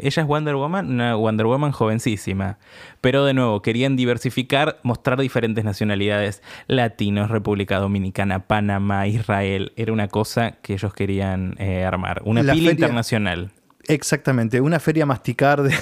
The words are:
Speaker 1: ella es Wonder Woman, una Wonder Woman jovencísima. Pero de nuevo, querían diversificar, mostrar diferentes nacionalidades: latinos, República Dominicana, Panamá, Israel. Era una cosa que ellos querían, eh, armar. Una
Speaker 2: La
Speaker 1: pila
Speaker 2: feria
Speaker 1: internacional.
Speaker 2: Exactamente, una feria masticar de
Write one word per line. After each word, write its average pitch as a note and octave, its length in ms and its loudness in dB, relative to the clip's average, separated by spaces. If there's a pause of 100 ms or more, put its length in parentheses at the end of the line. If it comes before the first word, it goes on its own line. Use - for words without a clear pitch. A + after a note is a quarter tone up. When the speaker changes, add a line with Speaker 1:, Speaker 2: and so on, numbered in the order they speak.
Speaker 1:
ella C#3+ 180 0
es D3 60 -2
Wonder D3+ 260 0
Woman, D#3 380 -4
una A#2+ 240 0
Wonder A2 300 2
Woman C#3 260 2
jovencísima. G2+ 840 -2 (420)
Pero C3+ 240 4
de C#3 100 2
nuevo, A#2 280 2
querían B2+ 340 0
diversificar, B2+ 880 0
mostrar B2+ 360 0
diferentes A2+ 440 0
nacionalidades: G#2 760 0 (280)
latinos, G#2+ 640 0
República G2+ 480 0
Dominicana, G2 680 -2
Panamá, G2+ 600 0
Israel. G2 680 -2
Era A2 160 -4
una G#2 160 0
cosa G#2+ 440 -2 (100)
que - 100 -6
ellos G2 220 -4
querían, F#2+ 640 -2
eh, F#2 260 -2
armar. F#2 400 -4
Una A2+ 180 2
Speaker 2:
La C#3 120 4
Speaker 1:
pila E3 160 4
Speaker 2:
feria - 20 6
Speaker 1:
internacional. A2 800 0 (380)
Speaker 2:
Exactamente, C3 760 0
una D#3 180 2
feria D#3 240 2
masticar C#3 580 2
de C#3 200 2